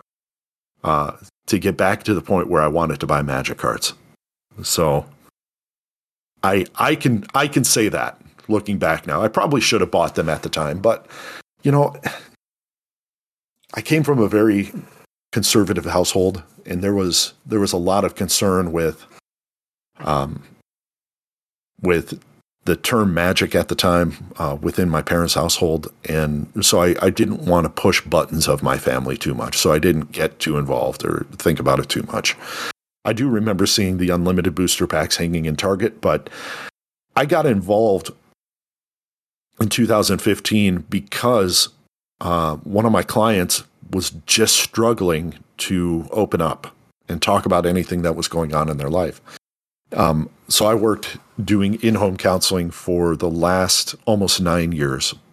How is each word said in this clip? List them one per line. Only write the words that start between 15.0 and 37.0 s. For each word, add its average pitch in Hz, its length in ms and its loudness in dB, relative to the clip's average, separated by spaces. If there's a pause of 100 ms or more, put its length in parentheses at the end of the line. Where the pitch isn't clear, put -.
conservative 95 540 0
household, 90 560 0 (240)
and 90 180 -6
there 101 120 2
was, 92 380 -2 (120)
there - 140 0
was 98 140 0
a 95 40 0
lot 92 280 2
of 87 100 -4
concern 92 560 0
with, 82 340 -4 (920)
um, 71 420 -4 (1400)
with 85 420 0 (420)
the 87 100 2
term 104 380 0
Magic 90 420 0
at 87 120 2
the - 80 -4
time, 87 640 0
uh, 73 240 -4
within 85 280 0
my 78 120 0
parents' 85 320 0
household. 80 580 -2 (160)
And 76 420 -2 (120)
so 92 200 4
I, 87 200 4
I 95 80 4
didn't 92 360 -2
want 87 200 4
to 76 40 -2
push - 320 0
buttons 80 460 0
of 73 160 0
my 67 140 0
family 65 400 -2
too - 160 -4
much. 58 240 -6
So 85 140 4
I 78 80 4
didn't 78 320 0
get 78 280 -4
too 78 180 -2
involved 65 460 -2
or 50 300 -4
think 80 260 0
about 69 200 2
it - 100 -4
too - 140 -4
much. - 320 -6 (680)
I 110 80 0
do 120 140 -2
remember 104 380 0
seeing 92 320 0
the 90 120 0
unlimited 87 460 0
booster 90 320 0
packs - 300 -2
hanging 85 280 -2
in 78 100 -2
Target, 98 440 -2
but 76 300 0 (880)